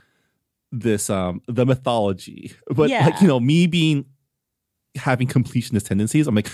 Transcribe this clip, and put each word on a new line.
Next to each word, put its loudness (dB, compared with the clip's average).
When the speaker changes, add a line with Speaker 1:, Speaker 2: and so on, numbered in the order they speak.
Speaker 1:
this, -2
um, -4
the 0
mythology, -2
but 2
Speaker 2:
Yeah. 2
Speaker 1:
like, 2
you 6
know, 2
me 4
being, 0
having -2
completionist -2
tendencies, 0
I'm -2
like, 0